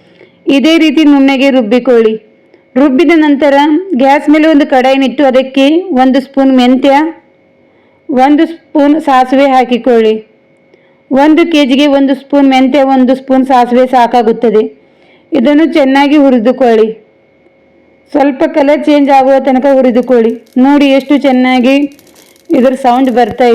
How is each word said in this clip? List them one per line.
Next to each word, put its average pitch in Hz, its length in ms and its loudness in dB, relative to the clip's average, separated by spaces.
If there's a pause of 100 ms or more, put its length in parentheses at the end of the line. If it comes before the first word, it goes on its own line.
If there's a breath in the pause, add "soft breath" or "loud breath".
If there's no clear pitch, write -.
(580 soft breath)
ಇದೇ 311 160 2 (100)
ರೀತಿ 311 260 0
ನುಣ್ಣಗೆ 277 460 2
ರುಬ್ಬಿಕೊಳ್ಳಿ. 233 580 0 (680 soft breath)
ರುಬ್ಬಿದ 285 340 2 (100)
ನಂತರ 285 300 0 (480)
ಗ್ಯಾಸ್ 285 320 0
ಮೇಲೆ 311 180 2
ಒಂದು 277 220 2
ಕಡಾಯಿನಿಟ್ಟು 269 560 0
ಅದಕ್ಕೆ 262 360 0 (380)
ಒಂದು 262 220 0
ಸ್ಪೂನ್ 269 340 -2
ಮೆಂತ್ಯ, 262 320 2 (1300 soft breath)
ಒಂದು 294 260 2
ಸ್ಪೂನ್ 294 440 -2 (120)
ಸಾಸಿವೆ 262 480 0
ಹಾಕಿಕೊಳ್ಳಿ. 240 580 0 (1120 soft breath)
ಒಂದು 311 200 2 (120)
ಕೆ 294 160 2
ಜಿಗೆ 285 160 0 (100)
ಒಂದು 269 240 0
ಸ್ಪೂನ್ 277 320 0
ಮೆಂತ್ಯ, 262 300 0 (120)
ಒಂದು 262 260 0
ಸ್ಪೂನ್ 262 300 -2
ಸಾಸಿವೆ 247 340 2 (100)
ಸಾಕಾಗುತ್ತದೆ. 226 680 0 (760 soft breath)
ಇದನ್ನು 294 280 2 (100)
ಚೆನ್ನಾಗಿ 277 460 0
ಹುರಿದುಕೊಳ್ಳಿ. 240 640 0 (1300)
ಸ್ವಲ್ಪ 285 280 -2 (180)
ಕಲರ್ 294 280 -2
ಚೇಂಜ್ 294 320 2
ಆಗುವ 262 160 2 (140)
ತನಕ 262 160 -2 (140)
ಹುರಿದುಕೊಳ್ಳಿ. 240 540 0 (340)
ನೋಡಿ, 285 220 2 (100)
ಎಷ್ಟು 277 180 -2 (100)
ಚೆನ್ನಾಗಿ 254 480 0 (840 soft breath)
ಇದರ 262 140 0 (120)
ಸೌಂಡ್ 254 340 0
ಬರ್ತಾ 240 360 0